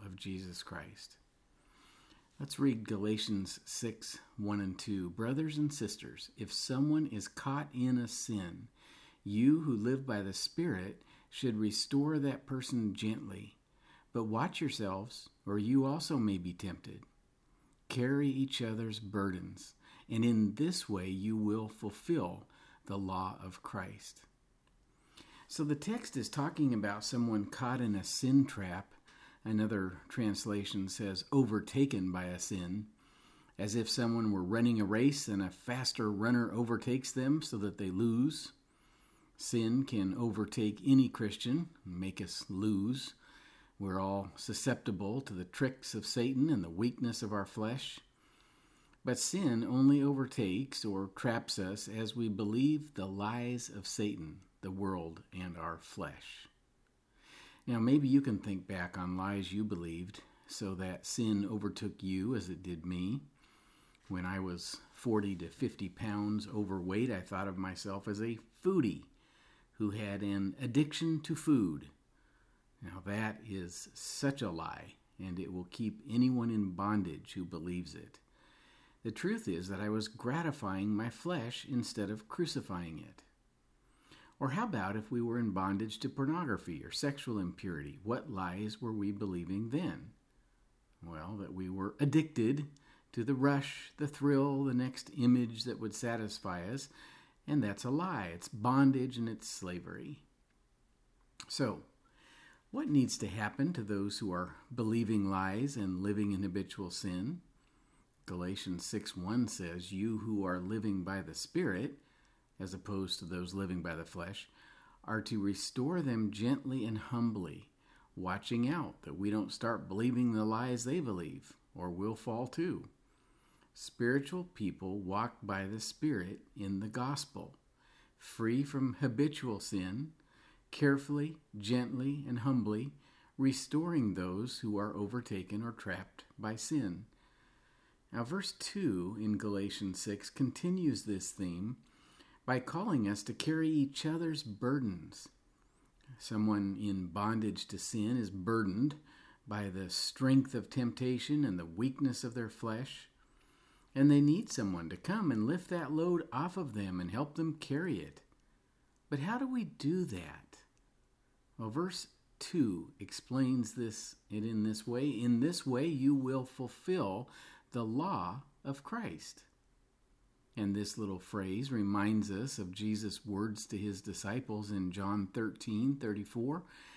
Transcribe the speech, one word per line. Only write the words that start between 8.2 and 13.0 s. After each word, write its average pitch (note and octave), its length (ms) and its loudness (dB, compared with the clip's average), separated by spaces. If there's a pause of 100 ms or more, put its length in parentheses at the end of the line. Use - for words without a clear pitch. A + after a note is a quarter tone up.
you B2 340 6
who D3+ 160 2
live B2+ 300 2
by G#2+ 160 0
the G2 100 -2
Spirit G#2 680 -2 (260)
should A#2 300 0
restore C#3 600 2
that C#3 280 0
person B2 480 0
gently. G#2 640 -4 (560)